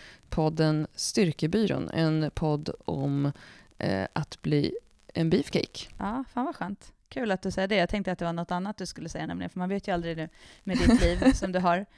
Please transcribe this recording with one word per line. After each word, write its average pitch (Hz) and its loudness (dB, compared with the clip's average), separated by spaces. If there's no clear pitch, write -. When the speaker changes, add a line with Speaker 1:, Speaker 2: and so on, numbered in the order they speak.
Speaker 1:
podden 156 2
Styrkebyrån, 180 0
en 156 2
podd 151 -2
om, 143 0
eh, 95 -2
att - -8
bli 147 0
en 165 0
beefcake. - 0
Speaker 2:
Ja, 226 -6
fan 247 -2
vad 330 -6
skönt. - -10
Kul 240 -4
att 185 0
du 190 -4
säger 190 -2
det. 214 0
Jag 175 4
tänkte 202 -2
att 175 -4
det 175 -4
var 170 -2
något 170 -6
annat 185 -4
du 185 -8
skulle 160 -12
säga 160 -8
nämligen, 175 -6
för - -10
man 180 -4
vet 196 -4
ju 196 -2
aldrig 170 -4
nu 160 -8
med 196 -2
ditt 226 8
liv 180 6
Speaker 1:
<laughs> - 2
Speaker 2:
som 190 -2
du 180 0
har. 180 2